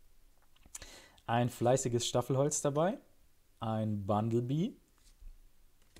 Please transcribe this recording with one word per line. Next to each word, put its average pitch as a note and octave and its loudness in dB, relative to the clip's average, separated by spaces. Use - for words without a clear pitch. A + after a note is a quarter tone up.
Ein A#2+ 2
fleißiges A#2+ 0
Staffelholz C3+ 0
dabei. D#3 0
Ein A2 -2
Bundlebee. A#2+ 0